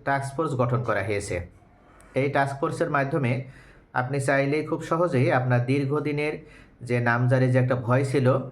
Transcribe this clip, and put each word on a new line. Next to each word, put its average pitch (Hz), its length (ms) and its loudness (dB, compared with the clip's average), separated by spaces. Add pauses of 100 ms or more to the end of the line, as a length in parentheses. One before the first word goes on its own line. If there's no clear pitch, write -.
টাস্ক 135 320 -2
ফোর্স 160 180 -2
গঠন 123 280 0
করা 101 200 -2
হয়েছে। 98 340 -4 (760)
এই 135 160 0
টাস্ক 139 300 0
ফোর্সের 165 300 -2
মাধ্যমে 135 540 0 (480)
আপনি 135 280 -2
চাইলেই 139 440 0
খুব 160 180 -4
সহজেই 160 500 2
আপনার 127 340 2
দীর্ঘদিনের 147 680 -2 (480)
যে 120 180 0
নামজারি 127 500 4
যে 127 80 4
একটা 127 160 2
ভয় 127 300 2
ছিল, 127 220 2 (260)